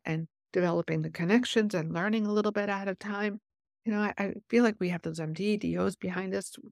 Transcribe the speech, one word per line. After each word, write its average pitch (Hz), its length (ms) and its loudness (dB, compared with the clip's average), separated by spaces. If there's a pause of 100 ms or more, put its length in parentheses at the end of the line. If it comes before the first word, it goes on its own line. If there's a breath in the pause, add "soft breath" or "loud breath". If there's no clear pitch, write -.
and 160 220 -2 (260)
developing 170 480 2
the 160 80 -2
connections 214 640 2
and 160 180 -2
learning 208 340 0
a 208 60 0
little 208 220 2
bit 208 160 -2
at 196 180 -4
a 190 80 -2
time. 208 460 -4 (420)
You 226 80 -2
know, 208 100 2
I, 208 160 2
I 202 160 -2 (140)
feel 233 160 6
like 220 160 4
we 180 100 0
have 175 120 -2
those 160 180 -6
M 160 140 -4
D, 208 240 0
D 170 200 -2
Os 190 180 0
behind 185 400 -6
us. - 280 -6
We - 80 -18